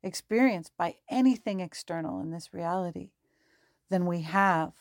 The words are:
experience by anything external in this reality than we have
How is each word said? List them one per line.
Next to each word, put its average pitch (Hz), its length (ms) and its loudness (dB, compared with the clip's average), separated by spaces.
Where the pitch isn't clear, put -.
experience 214 720 0
by 175 200 -4
anything 240 520 2
external 170 600 -6
in 160 100 -6
this 165 240 -12
reality 180 560 -4
than 180 180 2
we 175 160 0
have 170 580 2